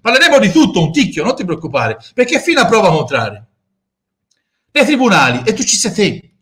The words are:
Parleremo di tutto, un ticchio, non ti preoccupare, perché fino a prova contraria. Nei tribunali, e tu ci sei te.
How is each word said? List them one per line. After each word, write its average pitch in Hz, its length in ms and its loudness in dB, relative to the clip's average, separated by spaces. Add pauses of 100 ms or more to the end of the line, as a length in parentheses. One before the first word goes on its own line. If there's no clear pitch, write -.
Parleremo 269 380 2
di 214 120 2
tutto, 240 320 2
un 156 100 -2
ticchio, 180 320 -2
non 247 100 -2
ti - 100 -8
preoccupare, 131 520 -4 (160)
perché 247 280 0
fino 311 200 0
a 233 60 4
prova 208 240 2
contraria. 117 560 -4 (1300)
Nei 285 120 2
tribunali, 170 600 2
e 220 100 0
tu - 80 -8
ci - 140 -2
sei - 160 -4
te. 180 500 -4